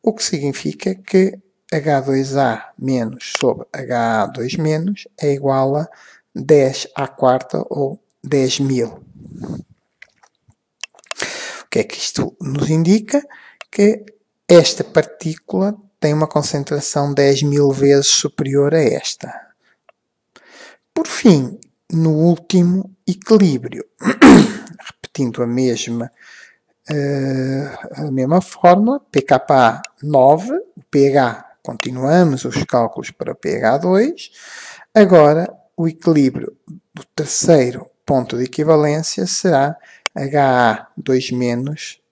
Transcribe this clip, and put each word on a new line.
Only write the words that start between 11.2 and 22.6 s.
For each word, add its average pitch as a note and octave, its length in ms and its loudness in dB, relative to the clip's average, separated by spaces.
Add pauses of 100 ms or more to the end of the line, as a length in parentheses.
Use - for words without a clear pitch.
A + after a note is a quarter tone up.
O - 80 -20
que - 80 -2
é A2 60 0
que - 120 -10
isto - 420 -6
nos C#3 300 -4
indica? G#3 580 0 (440)
Que G#3 340 0 (420)
esta - 380 6
partícula F#3 920 -4 (240)
tem D3 140 0
uma D#3 160 0
concentração C#3+ 840 -4
dez C#3 280 2
mil C#3+ 300 2
vezes C#3 360 4
superior C#3 680 0
a D#3+ 80 2
esta. - 500 -4 (1600)
Por D#4+ 140 -4
fim, D3 520 2 (320)
no D#3+ 220 0
último F3 840 0 (140)